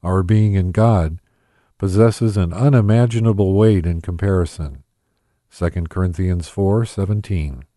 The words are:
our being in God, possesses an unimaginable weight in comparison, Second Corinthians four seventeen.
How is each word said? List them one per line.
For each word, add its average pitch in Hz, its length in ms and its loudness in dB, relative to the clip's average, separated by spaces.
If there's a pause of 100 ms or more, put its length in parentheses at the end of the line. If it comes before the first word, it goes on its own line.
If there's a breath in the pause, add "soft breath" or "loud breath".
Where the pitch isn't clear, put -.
our 92 200 0
being 107 300 2
in 92 180 0
God, 90 480 0 (580)
possesses 104 600 0
an 85 160 0
unimaginable 113 1000 2
weight 104 300 4
in 85 140 -2
comparison, 85 840 -4 (680)
Second 85 400 -4
Corinthians 92 580 -2
four 101 380 0
seventeen. 92 800 -6 (120)